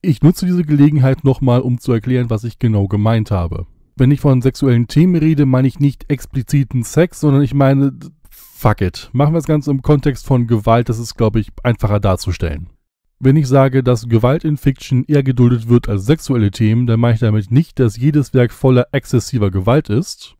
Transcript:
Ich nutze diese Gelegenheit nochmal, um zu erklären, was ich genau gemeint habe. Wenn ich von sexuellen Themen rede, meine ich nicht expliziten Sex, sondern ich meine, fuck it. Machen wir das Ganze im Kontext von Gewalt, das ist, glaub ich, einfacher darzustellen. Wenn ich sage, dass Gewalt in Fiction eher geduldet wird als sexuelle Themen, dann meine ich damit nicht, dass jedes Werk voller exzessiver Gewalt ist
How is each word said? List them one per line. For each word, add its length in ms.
Ich 160
nutze 260
diese 180
Gelegenheit 580
nochmal, 380
um 180
zu 140
erklären, 360
was 140
ich 160
genau 300
gemeint 420
habe. 360
Wenn 160
ich 80
von 240
sexuellen 460
Themen 260
rede, 320
meine 220
ich 100
nicht 320
expliziten 720
Sex, 380
sondern 220
ich 120
meine, 380
fuck 520
it. 320
Machen 200
wir 60
das 80
Ganze 240
im 100
Kontext 460
von 220
Gewalt, 400
das 100
ist, 160
glaub 220
ich, 140
einfacher 380
darzustellen. 680
Wenn 160
ich 100
sage, 380
dass 240
Gewalt 340
in 140
Fiction 500
eher 160
geduldet 460
wird 200
als 160
sexuelle 460
Themen, 380
dann 100
meine 160
ich 60
damit 320
nicht, 260
dass 180
jedes 380
Werk 160
voller 400
exzessiver 640
Gewalt 360
ist 520